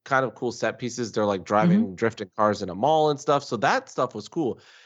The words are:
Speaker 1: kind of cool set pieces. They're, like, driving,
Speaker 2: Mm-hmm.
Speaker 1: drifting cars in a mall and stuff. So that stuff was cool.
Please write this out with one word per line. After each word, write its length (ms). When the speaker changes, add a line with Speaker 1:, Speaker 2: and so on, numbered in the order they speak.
Speaker 1:
kind 200
of 100
cool 160
set 280
pieces. 320
They're, 140
like, 180
driving, 420
Speaker 2:
Mm-hmm. 100
Speaker 1:
drifting 420
cars 240
in 80
a 60
mall 360
and 80
stuff. 240
So 140
that 320
stuff 240
was 140
cool. 320